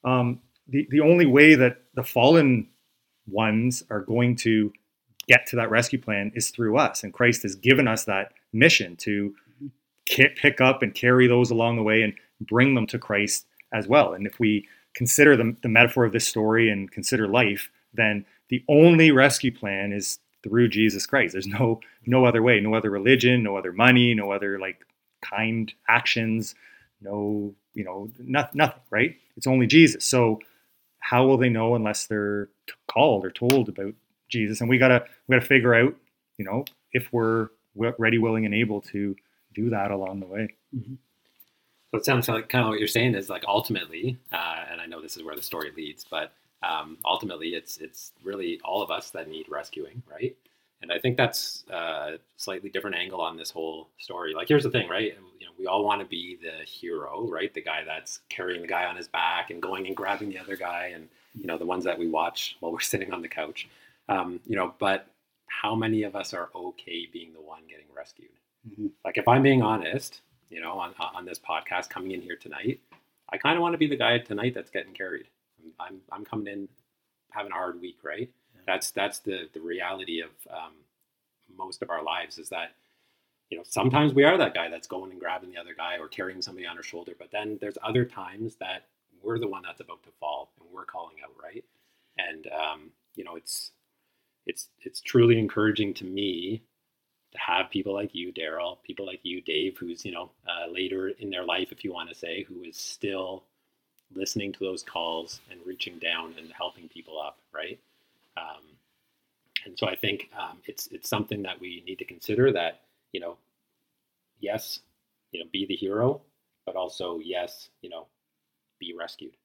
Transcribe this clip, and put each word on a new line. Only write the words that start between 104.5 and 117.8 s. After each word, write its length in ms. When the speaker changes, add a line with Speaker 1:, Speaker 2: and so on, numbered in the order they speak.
Speaker 2:
to 80
those 220
calls 580
and 140
reaching 340
down 400
and 140
helping 360
people 300
up, 200
right? 240
Um, 260
and 140
so 80
I 100
think, 320
um, 280
it's, 220
it's 200
something 360
that 140
we 280
need 120
to 60
consider 480
that, 300
you 80
know, 180
yes, 400
you 100
know, 100
be 140
the 120
hero, 440
but 100
also, 440
yes, 500